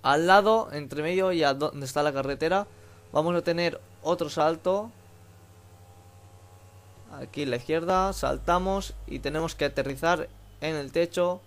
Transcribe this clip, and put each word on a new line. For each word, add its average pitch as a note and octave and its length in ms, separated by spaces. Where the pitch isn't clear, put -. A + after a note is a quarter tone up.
Al D3 240
lado, G#3 440
entre D3 320
medio F#3 300
y E3 100
a C#3 100
donde C#3 320
está D3 160
la D3 120
carretera, D3+ 520
vamos D#3+ 240
a E3+ 60
tener E3+ 400
otro E3+ 260
salto. E3+ 600
Aquí C#3+ 320
en C3 80
la A#2+ 60
izquierda, F#3 560
saltamos F3+ 840
y C#3 120
tenemos D#3 340
que C#3+ 120
aterrizar C#3 640
en D#3 160
el C#3 160
techo. F3 540